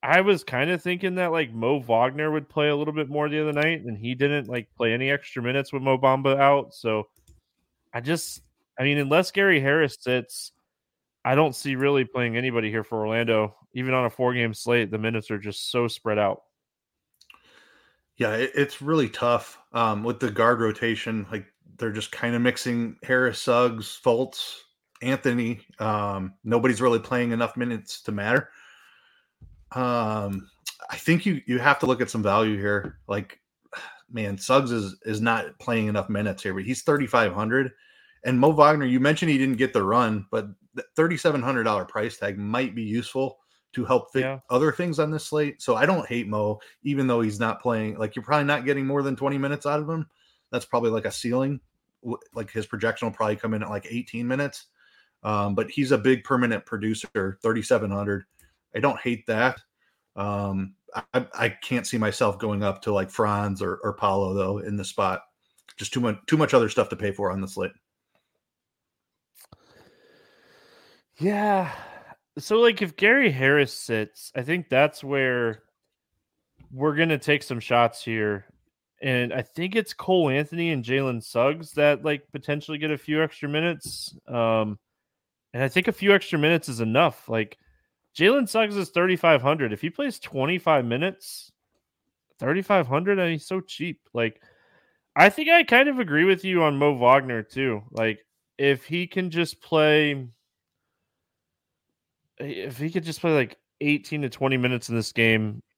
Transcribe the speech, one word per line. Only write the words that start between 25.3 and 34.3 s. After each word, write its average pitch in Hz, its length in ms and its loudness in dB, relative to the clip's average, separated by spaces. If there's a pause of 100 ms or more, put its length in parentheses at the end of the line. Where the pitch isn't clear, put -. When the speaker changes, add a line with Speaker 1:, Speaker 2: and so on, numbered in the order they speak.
Speaker 2:
Um, 101 560 -4 (100)
nobody's 117 380 2
really 120 160 4
playing 120 340 -2
enough 113 240 -2
minutes 120 460 -8
to 113 100 -6
matter. 104 380 -2 (1200)
Um, 107 800 -2 (400)
I - 60 -8
think 165 300 2
you, 160 200 0
you 123 120 0
have 139 220 2
to - 60 0
look 127 140 2
at 117 100 -2
some 110 120 -4
value 104 360 2
here. 101 480 -4
Like, 101 320 -6 (340)
<sighs> - 380 -18
man, 104 260 -6